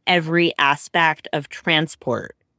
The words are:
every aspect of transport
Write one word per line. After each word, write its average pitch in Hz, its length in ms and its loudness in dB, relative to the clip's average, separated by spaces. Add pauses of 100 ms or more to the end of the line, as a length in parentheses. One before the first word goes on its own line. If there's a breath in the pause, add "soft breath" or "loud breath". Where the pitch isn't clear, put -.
every 170 520 2
aspect 156 720 0
of 147 160 -4
transport - 880 -2 (220)